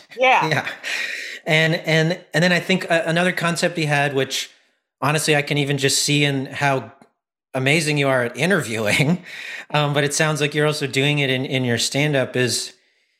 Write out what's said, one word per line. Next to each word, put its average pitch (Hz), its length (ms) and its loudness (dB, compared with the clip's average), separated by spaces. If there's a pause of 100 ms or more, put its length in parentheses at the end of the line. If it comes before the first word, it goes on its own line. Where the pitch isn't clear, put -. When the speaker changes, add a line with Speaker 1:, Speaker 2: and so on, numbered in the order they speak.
Speaker 1:
<laughs> - 100 -20
Speaker 2:
Yeah. 233 320 4
Speaker 1:
Yeah. 147 180 0 (800)
And, 160 280 4
and, 165 460 2 (120)
and 160 120 2
then 180 80 4
I 170 80 2
think 185 240 0
a-, 165 240 2
another 175 240 2
concept 170 440 -2
he 160 100 -2
had, 143 280 0
which 135 340 -2 (520)
honestly 151 340 2
I 143 80 2
can 147 160 -2
even 143 180 0
just 131 280 0
see 147 200 2
in 139 220 0
how 127 460 -2 (600)
amazing 147 460 0
you 139 80 2
are 131 160 2
at 117 140 -6
interviewing, 143 880 0 (240)
<laughs> - 220 -14
um, 147 220 0
but 143 120 2
it 143 100 -2
sounds 156 260 0
like 147 140 -2
you're 151 140 2
also 147 180 -2
doing 135 320 0
it 139 120 0
in, 131 140 0
in 131 200 -2
your 117 140 0
stand-up, 139 580 0
is 123 380 -2 (460)